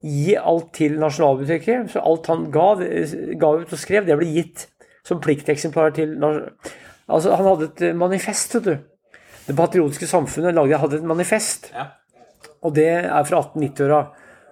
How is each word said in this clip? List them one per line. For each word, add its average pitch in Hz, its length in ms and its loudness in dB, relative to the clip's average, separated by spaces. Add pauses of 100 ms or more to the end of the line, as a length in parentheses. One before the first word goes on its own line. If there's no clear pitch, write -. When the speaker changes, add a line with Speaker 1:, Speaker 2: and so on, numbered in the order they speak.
Speaker 1:
gi 151 340 0
alt 165 360 0
til 151 260 2
Nasjonalbiblioteket, 156 920 0
så 202 140 -4
alt 160 220 0
han 165 240 -2
ga, 175 260 4
det, 165 600 -6
ga 151 140 4
ut 170 200 -2
og 156 60 -10
skrev, 196 280 -2
det 151 120 4
ble 170 80 0
gitt 160 400 -4 (380)
som 170 160 -4
plikteksemplarer 151 720 0
til 156 240 -4
nas-, 147 320 -2 (580)
altså, 180 280 2
han 190 100 4
hadde 175 180 4
et, 156 180 -6
eh, 170 100 2
manifest, 180 640 -2
vet 233 100 0
du. 160 140 0 (680)
Det 143 100 -4
patriotiske 170 520 0
samfunnet 170 460 0
lagde, 151 240 4
hadde 143 180 0
et 156 80 -6
manifest. 175 680 -4
Speaker 2:
Ja. 135 140 -10 (760)
Speaker 1:
Og 156 120 -2
det 165 300 4
er 147 200 0
fra 170 140 0
atten 151 240 -4
nittiåra. 143 480 0 (420)